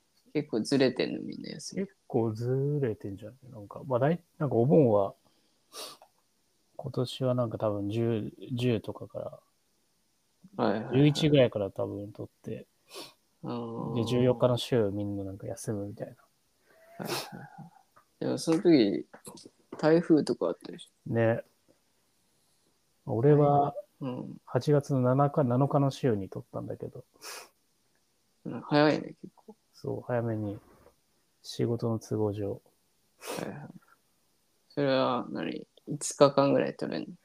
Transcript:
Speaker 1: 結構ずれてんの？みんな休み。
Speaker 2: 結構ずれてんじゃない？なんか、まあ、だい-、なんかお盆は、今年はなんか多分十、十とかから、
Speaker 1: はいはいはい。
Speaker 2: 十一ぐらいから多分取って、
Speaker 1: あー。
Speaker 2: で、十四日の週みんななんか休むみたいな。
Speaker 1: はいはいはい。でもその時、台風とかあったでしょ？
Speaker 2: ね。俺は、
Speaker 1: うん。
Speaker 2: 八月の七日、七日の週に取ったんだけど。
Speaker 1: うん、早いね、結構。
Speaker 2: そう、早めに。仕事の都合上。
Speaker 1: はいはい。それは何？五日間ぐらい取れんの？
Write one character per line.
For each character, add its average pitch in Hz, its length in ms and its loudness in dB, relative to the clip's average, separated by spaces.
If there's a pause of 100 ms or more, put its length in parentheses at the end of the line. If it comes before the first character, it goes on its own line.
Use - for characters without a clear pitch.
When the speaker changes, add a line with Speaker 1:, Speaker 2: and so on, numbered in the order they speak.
(320)
Speaker 1:
結 147 160 -2
構 113 140 -2
ず 139 160 0
れ 131 120 6
て - 140 -2
ん 60 80 -4
の？ 53 80 -8
み - 160 -10
ん - 60 -14
な - 80 -12
休 - 260 -12
み。 190 60 -2
Speaker 2:
結 196 120 -10 (120)
構 113 260 0
ず 131 480 -2
れ 113 160 0
て - 120 -12
ん 98 100 -10
じ 107 80 -16
ゃ - 20 -16
な 113 60 -20 (160)
い？ - 20 -20
な 113 60 -16
ん 101 100 -16
か、 - 180 -14
ま 131 100 0
あ、 - 40 2
だ 139 100 4
い-、 170 80 0 (200)
な 156 80 -2
ん - 20 0
か 107 80 0
お 117 80 6
盆 147 260 6
は、 101 240 2 (1600)
今 131 160 -10
年 131 320 -4
は 127 100 2
な 123 120 0
ん 117 40 -6
か 117 80 -6
多 110 120 0
分 101 200 -2
十、 113 420 0 (200)
十 120 280 0
と - 140 -8
か - 140 -14
か - 320 -12 (1160)
ら、 123 80 -2
Speaker 1:
は 110 60 2
い 101 40 0
は 110 60 -4
い 113 40 -8
は 131 100 -4
い。 131 40 4
Speaker 2:
十 143 80 8
一 151 240 2
ぐ 147 60 2
ら 127 100 8
い 110 40 0
か - 80 -4
ら 98 120 -2
多 113 140 -6
分 101 280 -8
取 117 160 -12
っ - 140 -20
て、 147 240 -10 (760)
Speaker 1:
あ - 60 -10
ー。 120 480 -6
Speaker 2:
で、 117 80 2
十 123 180 4
四 123 140 6
日 123 100 4
の 123 100 2
週 113 340 2
み 101 120 -2
ん 101 140 -4
な 101 80 -6
な 95 80 -10
ん 98 60 -12
か 113 80 -12
休 113 260 -6
む 101 140 -6
み 101 80 -12
た - 100 -12
い - 40 -8
な。 - 960 -20
Speaker 1:
は - 60 -8
い - 20 -6
は - 20 -2
い - 220 -8
は - 80 -16
い。 - 40 -18 (720)
で - 60 -4
も 127 120 -2
そ - 140 0
の 160 80 2
時、 113 460 6 (720)
台 160 220 4
風 160 220 6
と - 140 -2
か 90 100 -2
あ 87 60 0
っ - 120 -14
た - 60 -14
で - 80 -14
し - 120 -20 (180)
ょ？ - 60 -2
Speaker 2:
ね。 117 280 2 (1600)
俺 120 280 4
は、 143 400 4 (260)
Speaker 1:
う 139 80 -6
ん。 - 360 -10
Speaker 2:
八 - 280 -2
月 147 220 2
の 131 60 2
七 131 300 4
日、 151 140 0
七 127 240 2
日 143 120 2
の 139 100 2
週 131 240 0
に 98 140 -4
取 - 180 -12
っ - 60 -20
た 117 80 -8
ん 117 60 -10
だ 113 100 -8
け - 100 -10
ど。 - 180 -16 (1400)
Speaker 1:
う - 100 -10
ん、 117 60 -10
早 151 320 4
い - 80 -2
ね、 - 220 -12
結 - 120 -18
構。 - 220 -20 (160)
Speaker 2:
そ - 260 -8
う、 - 80 -12
早 120 160 -2
め 117 140 -2
に。 104 220 -6 (840)
仕 - 220 -4
事 117 240 -2
の 113 100 -2
都 - 200 -6
合 107 140 0
上。 101 200 -4
Speaker 1:
は - 920 -14
い - 20 -8
は 175 60 -10
い。 147 40 -14 (1080)
そ - 120 -4
れ 143 140 2
は 127 360 0
何？ - 360 -8 (220)
五 - 280 -8
日 139 160 8
間 139 200 4
ぐ 131 60 4
ら 69 100 0
い - 60 -8
取 - 160 -6
れ - 80 -6
ん - 40 -6
の？ - 60 -12 (160)